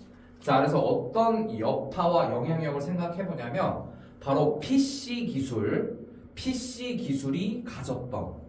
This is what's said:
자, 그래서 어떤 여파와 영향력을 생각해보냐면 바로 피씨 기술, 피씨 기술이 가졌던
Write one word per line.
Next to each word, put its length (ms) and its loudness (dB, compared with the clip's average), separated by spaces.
자, 180 4
그래서 220 4
어떤 800 2
여파와 720 2
영향력을 500 0
생각해보냐면 1000 -2
바로 400 2
피씨 680 0
기술, 720 0
피씨 640 -4
기술이 680 -2
가졌던 680 -6